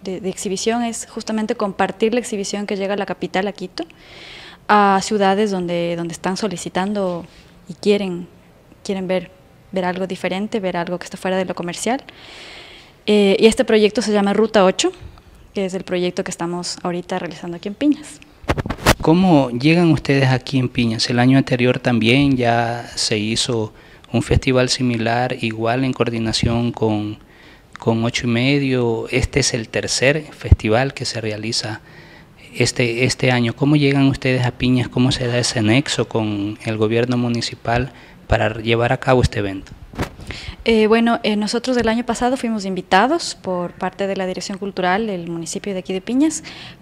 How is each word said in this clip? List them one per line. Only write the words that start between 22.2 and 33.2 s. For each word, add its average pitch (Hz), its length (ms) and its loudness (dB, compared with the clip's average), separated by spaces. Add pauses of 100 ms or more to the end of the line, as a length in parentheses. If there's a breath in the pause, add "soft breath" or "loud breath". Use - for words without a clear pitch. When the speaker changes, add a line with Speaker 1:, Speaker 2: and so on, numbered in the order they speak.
Speaker 2:
ya 117 600 0
se - 220 -2
hizo 110 560 -2 (380 loud breath)
un - 100 2
festival 127 460 2
similar, 123 720 -2
igual 113 460 -2
en 127 80 -2
coordinación 117 800 0
con, 107 440 -2 (640 loud breath)
con 113 240 0
Ocho 120 240 -2
y - 20 0
Medio. 123 800 0
Este 131 300 0
es - 140 0
el 113 160 -6
tercer 131 540 0 (100)
festival 113 600 4
que 123 120 -8
se 113 160 -6
realiza 110 580 -6 (760 loud breath)
este, 120 520 0
este 127 260 0